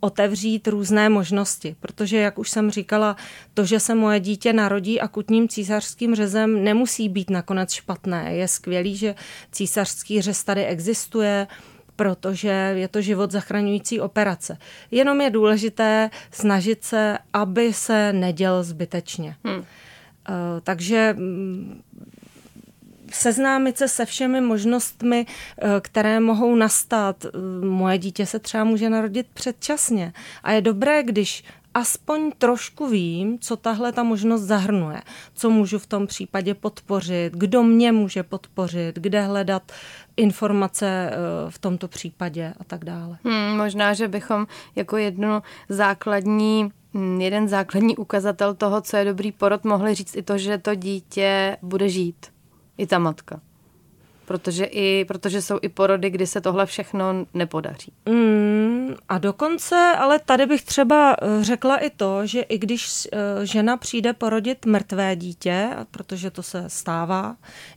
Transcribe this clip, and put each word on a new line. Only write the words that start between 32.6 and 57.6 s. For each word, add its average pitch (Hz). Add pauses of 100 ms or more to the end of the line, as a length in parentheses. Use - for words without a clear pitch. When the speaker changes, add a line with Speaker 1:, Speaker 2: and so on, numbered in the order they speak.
Speaker 1:
vím, 196
co -
tahle 233
ta 240
možnost 226
zahrnuje. 190 (320)
Co 226
můžu 208
v -
tom 202
případě 196
podpořit, 180
kdo 208
mě 233
může 202
podpořit, 170
kde 196
hledat 196 (440)
informace, 196
eh, 107 (340)
v -
tomto 180
případě 165
a 185
tak 165
dále. 170
Speaker 2:
Hmm, 214
možná, 208
že 214
bychom 208 (300)
jako 202
jednu 208 (260)
základní, 208 (220)
hmm, 185
jeden 202
základní 196
ukazatel 202
toho, 208
co -
je 202
dobrý 202
porod, 202
mohli 208
říct 190
i 190
to, 202
že 202
to 208
dítě 196
bude 190
žít. 180 (460)
I 196
ta 180
matka. 160 (880)
Protože 180
i, 196
protože 190
jsou 202
i 170
porody, 196
kdy 185
se 202
tohle 190
všechno 190
nepodaří. 156 (160)